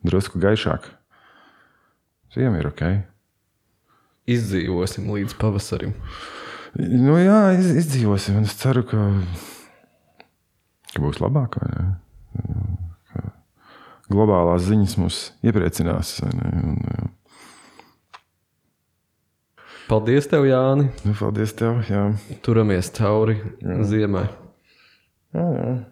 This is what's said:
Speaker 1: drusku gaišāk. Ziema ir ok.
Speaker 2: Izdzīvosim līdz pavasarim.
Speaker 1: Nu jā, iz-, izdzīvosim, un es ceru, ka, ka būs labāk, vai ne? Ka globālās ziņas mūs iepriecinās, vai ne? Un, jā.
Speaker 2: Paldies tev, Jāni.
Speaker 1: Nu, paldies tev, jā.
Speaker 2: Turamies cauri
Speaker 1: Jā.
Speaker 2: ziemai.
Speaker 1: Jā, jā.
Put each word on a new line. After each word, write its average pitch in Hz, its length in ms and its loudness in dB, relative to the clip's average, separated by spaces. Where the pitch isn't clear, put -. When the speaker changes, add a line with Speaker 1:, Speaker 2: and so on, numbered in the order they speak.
Speaker 1:
drusku 92 360 0
gaišāk. 101 440 0
Ziema 113 300 0
ir 76 80 -2
ok. 76 140 -6
Speaker 2:
Izdzīvosim 98 800 -2
līdz 101 300 -4
pavasarim. 101 560 -2
Speaker 1:
Nu 127 400 4
jā, 196 200 6
iz-, 180 140 2
izdzīvosim, 104 560 2
un 107 80 2
es - 120 -4
ceru, 127 280 2
ka, 107 220 0
ka - 100 -2
būs 71 200 -2
labāk, 135 360 -2
vai - 140 -4
ne? - 140 -4
Ka - 140 -10
globālās 90 580 4
ziņas 101 320 2
mūs 87 160 -2
iepriecinās, 85 800 0
vai - 140 -4
ne? - 160 -4
Un, - 240 -2
jā. - 220 -6
Speaker 2:
Paldies 117 400 2
tev, 143 160 4
Jāni. 135 400 2
Speaker 1:
Nu, 101 180 0
paldies 104 400 -2
tev, 117 240 0
jā. 101 220 -2
Speaker 2:
Turamies 107 480 2
cauri 110 460 2
Speaker 1:
Jā. 92 240 -4
Speaker 2:
ziemai. 101 460 0
Speaker 1:
Jā, 165 180 -2
jā. 127 220 -2